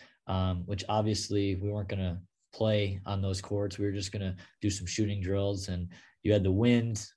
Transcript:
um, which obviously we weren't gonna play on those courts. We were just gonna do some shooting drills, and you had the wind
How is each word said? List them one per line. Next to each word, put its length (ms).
um, 380
which 240
obviously 680
we 120
weren't 220
gonna 320
play 540
on 160
those 180
courts. 380
We 60
were 80
just 180
gonna 240
do 100
some 160
shooting 340
drills, 480
and 200
you 80
had 100
the 80
wind 560